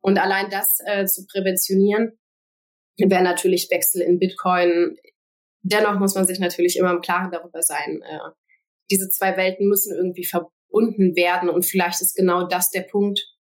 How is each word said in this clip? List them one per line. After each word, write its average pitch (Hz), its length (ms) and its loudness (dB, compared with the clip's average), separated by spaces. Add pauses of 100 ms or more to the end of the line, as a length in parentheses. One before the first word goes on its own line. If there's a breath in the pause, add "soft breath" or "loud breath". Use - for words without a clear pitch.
Und 196 180 2
allein 196 300 0
das, 202 360 -2
äh, 202 200 -2
zu 190 200 -4
präventionieren, 196 920 0 (760)
wäre 196 260 4
natürlich 175 480 0
Wechsel 175 300 -2
in 175 180 2
Bitcoin. 180 800 0 (640)
Dennoch 208 360 2
muss 196 160 2
man 185 120 2
sich 185 120 -4
natürlich 175 380 0
immer 185 140 2
im 175 100 -2
Klaren 180 300 -2
darüber 165 300 -10
sein, 147 420 -4
äh, 156 160 -14 (720)
diese 190 180 0
zwei 190 260 -2
Welten 190 320 0
müssen 202 280 0
irgendwie 180 300 -4
verbunden 190 880 0
werden 180 340 2
und 180 160 0
vielleicht 180 360 -2
ist - 140 -2
genau 180 320 2
das 180 220 -2
der 190 120 -4
Punkt 202 380 -2 (240)